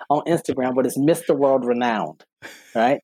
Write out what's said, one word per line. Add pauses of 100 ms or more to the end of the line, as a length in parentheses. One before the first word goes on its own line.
(100)
on
Instagram,
but
it's
Mister
World
Renowned, (480)
right?